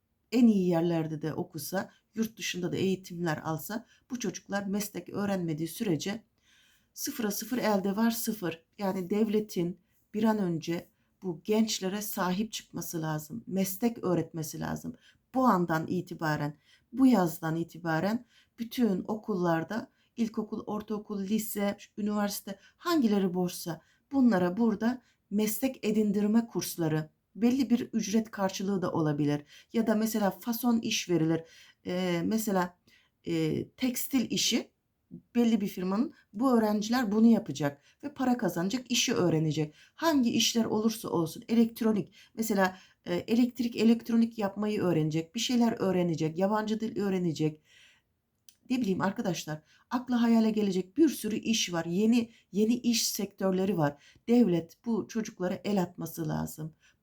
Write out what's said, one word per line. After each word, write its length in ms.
en 140
iyi 220
yerlerde 540
de 120
okusa, 560
yurt 240
dışında 340
da 40
eğitimler 680
alsa, 420
bu 80
çocuklar 440
meslek 460
öğrenmediği 600
sürece 540
sıfıra 360
sıfır 280
elde 380
var 140
sıfır. 520
Yani 320
devletin 680
bir 100
an 140
önce 500
bu 220
gençlere 580
sahip 500
çıkması 500
lazım. 440
Meslek 580
öğretmesi 560
lazım. 360
Bu 100
andan 420
itibaren, 680
bu 140
yazdan 500
itibaren 680
bütün 500
okullarda, 800
ilkokul, 500
ortaokul, 540
lise, 560
üniversite, 600
hangileri 580
boşsa 460
bunlara 440
burada 460
meslek 540
edindirme 640
kursları, 640
belli 360
bir 100
ücret 500
karşılığı 520
da 100
olabilir. 500
Ya 140
da 80
mesela 360
fason 500
iş 300
verilir. 320
Ee, 380
mesela, 540
e, 420
tekstil 640
işi 400
belli 260
bir 80
firmanın, 460
bu 260
öğrenciler 540
bunu 140
yapacak 560
ve 120
para 220
kazanacak, 540
işi 240
öğrenecek. 600
Hangi 360
işler 340
olursa 440
olsun, 400
elektronik, 680
mesela, 440
e, 80
elektrik, 600
elektronik 640
yapmayı 440
öğrenecek, 520
bir 60
şeyler 320
öğrenecek, 640
yabancı 420
dil 200
öğrenecek. 600
Ne 100
bileyim 200
arkadaşlar, 640
akla 320
hayale 280
gelecek 480
bir 100
sürü 280
iş 360
var, 120
yeni, 460
yeni 220
iş 340
sektörleri 680
var. 240
Devlet 480
bu 220
çocuklara 560
el 180
atması 460
lazım. 460